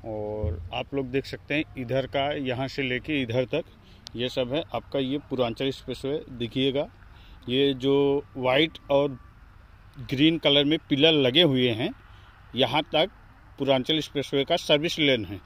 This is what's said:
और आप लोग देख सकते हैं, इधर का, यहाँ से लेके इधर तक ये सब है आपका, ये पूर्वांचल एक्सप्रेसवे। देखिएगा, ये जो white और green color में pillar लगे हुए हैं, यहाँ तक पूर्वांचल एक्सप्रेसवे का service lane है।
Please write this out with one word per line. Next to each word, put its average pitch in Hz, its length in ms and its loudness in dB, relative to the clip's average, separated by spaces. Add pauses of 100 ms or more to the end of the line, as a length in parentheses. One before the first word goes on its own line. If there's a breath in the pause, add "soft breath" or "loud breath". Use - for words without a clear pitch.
और 107 540 -6 (140)
आप 123 200 -6
लोग 139 120 -2
देख 127 200 -4
सकते - 280 -8
हैं, 151 100 0 (140)
इधर 131 300 -2
का, 139 140 -2 (120)
यहाँ 131 340 -4
से 139 160 -4
लेके 131 380 -2
इधर 123 240 0
तक 147 180 -2 (520 loud breath)
ये 120 140 -4
सब 127 240 -4
है 160 100 -2 (120)
आपका, 117 240 -4
ये 135 180 -2
पूर्वांचल 127 480 -2
एक्सप्रेसवे। 135 640 -6
देखिएगा, 131 580 -2 (640 soft breath)
ये 135 240 2
जो 139 500 2 (140)
white 135 400 0 (140)
और 139 260 2 (920)
green 156 280 4
color 143 260 4
में 151 140 2 (120)
pillar 151 220 6
लगे 143 300 4
हुए 127 280 4
हैं, 120 200 -2 (680 loud breath)
यहाँ 127 280 2
तक 160 260 0 (500)
पूर्वांचल 135 360 2
एक्सप्रेसवे 139 480 -2
का 165 120 2
service 165 440 0
lane 131 260 2
है। 92 200 -10